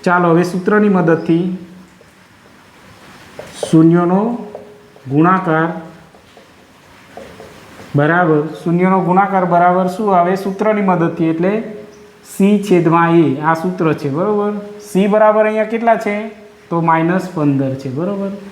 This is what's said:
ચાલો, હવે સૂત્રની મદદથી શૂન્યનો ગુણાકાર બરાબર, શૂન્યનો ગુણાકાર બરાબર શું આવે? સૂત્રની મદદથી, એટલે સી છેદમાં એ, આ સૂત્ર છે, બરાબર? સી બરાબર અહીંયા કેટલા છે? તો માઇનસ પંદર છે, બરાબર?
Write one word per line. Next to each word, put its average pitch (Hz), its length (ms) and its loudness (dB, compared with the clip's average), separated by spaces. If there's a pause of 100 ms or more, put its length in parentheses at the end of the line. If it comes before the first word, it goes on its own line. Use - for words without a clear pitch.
ચાલો, 175 300 2
હવે 175 100 4
સૂત્રની 202 460 0
મદદથી 165 540 2 (2250)
શૂન્યનો 175 520 4 (880)
ગુણાકાર 165 580 2 (2250)
બરાબર, 156 460 2 (220)
શૂન્યનો 180 380 0
ગુણાકાર 185 440 0
બરાબર 175 440 2
શું 202 300 -2
આવે? 175 160 2
સૂત્રની 208 460 -2
મદદથી, 170 480 0
એટલે 170 240 -2 (840)
સી 202 260 4
છેદમાં 170 560 2
એ, 139 220 2
આ 160 120 0
સૂત્ર 165 400 -2
છે, 151 160 -4
બરાબર? 208 420 -2 (380)
સી - 180 2
બરાબર 214 380 4
અહીંયા 214 280 -2
કેટલા 226 220 2
છે? 208 200 -4 (540)
તો 170 120 -2
માઇનસ 170 540 0
પંદર 135 400 0
છે, 135 140 -10
બરાબર? 196 420 -6 (200)